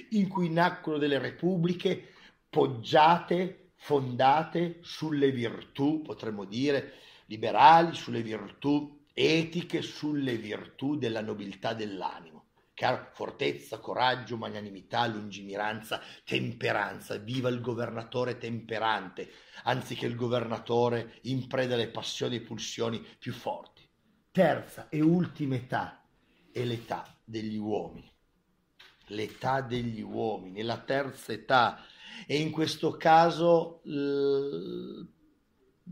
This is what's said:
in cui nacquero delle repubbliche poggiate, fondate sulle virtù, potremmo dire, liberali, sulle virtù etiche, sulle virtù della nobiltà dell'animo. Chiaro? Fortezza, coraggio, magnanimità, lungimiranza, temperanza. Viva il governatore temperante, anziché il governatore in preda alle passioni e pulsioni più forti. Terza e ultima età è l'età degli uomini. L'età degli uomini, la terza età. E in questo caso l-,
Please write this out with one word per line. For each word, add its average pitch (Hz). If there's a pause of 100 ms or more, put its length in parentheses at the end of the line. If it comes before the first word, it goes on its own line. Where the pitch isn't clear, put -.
(100)
in 202
cui 180
nacquero 170
delle 143
repubbliche 175 (360)
poggiate, 156
fondate 147
sulle 143
virtù, 127
potremmo 107
dire, 123 (340)
liberali, 135
sulle 117
virtù 113 (160)
etiche, 160
sulle 139
virtù 107
della 113
nobiltà 107
dell'animo. 101 (420)
Chiaro? 120
Fortezza, -
coraggio, 120
magnanimità, 104
lungimiranza, 104 (240)
temperanza. 110
Viva 120
il 123
governatore 117
temperante, 110 (320)
anziché 123
il 120
governatore 120
in 131
preda 127
alle 113
passioni 123
e 113
pulsioni 117 (140)
più 123
forti. - (480)
Terza 147
e 151
ultima 156
età 113 (480)
è 123
l'età 113 (200)
degli 110
uomini. 107 (960)
L'età 107
degli 120
uomini, 101
la 113
terza 135
età. 113 (440)
E 139
in 156
questo 156
caso 165
l-, 139 (880)